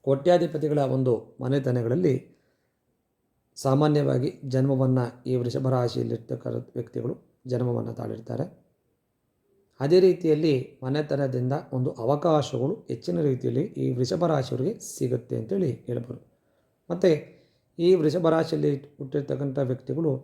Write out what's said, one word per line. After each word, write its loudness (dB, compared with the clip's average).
ಕೋಟ್ಯಾಧಿಪತಿಗಳ 2
ಒಂದು 2
ಮನೆತನಗಳಲ್ಲಿ 0
ಸಾಮಾನ್ಯವಾಗಿ 2
ಜನ್ಮವನ್ನ 2
ಈ -2
ವೃಷಭ -2
ರಾಶಿಯಲ್ಲಿರ್ತಕ್ಕಂಥ -4
ವ್ಯಕ್ತಿಗಳು -8
ಜನ್ಮವನ್ನ -2
ತಾಳಿರ್ತಾರೆ. -8
ಅದೇ 4
ರೀತಿಯಲ್ಲಿ 4
ಮನೆತನದಿಂದ -2
ಒಂದು -2
ಅವಕಾಶಗಳು 0
ಹೆಚ್ಚಿನ -4
ರೀತಿಯಲ್ಲಿ 0
ಈ -2
ವೃಷಭ -2
ರಾಶಿಯವರಿಗೆ 0
ಸಿಗುತ್ತೆ -4
ಅಂತೇಳಿ -2
ಹೇಳ್ಬೋದು. -8
ಮತ್ತೆ 4
ಈ 4
ವೃಷಭ 2
ರಾಶಿಯಲ್ಲಿ 0
ಹುಟ್ಟಿರ್ತಕ್ಕಂಥ -6
ವ್ಯಕ್ತಿಗಳು -2